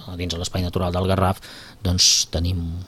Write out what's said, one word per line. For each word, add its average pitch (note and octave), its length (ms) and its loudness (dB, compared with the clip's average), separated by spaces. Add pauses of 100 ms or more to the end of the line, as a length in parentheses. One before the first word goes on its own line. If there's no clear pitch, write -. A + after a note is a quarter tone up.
(200)
dins E2+ 160 -4
de E2 40 -6
l'espai F2+ 260 -2
natural F2+ 280 -2
del F#2 160 2
Garraf, F#2+ 320 2 (420)
doncs, - 500 4
tenim F2 280 0 (260)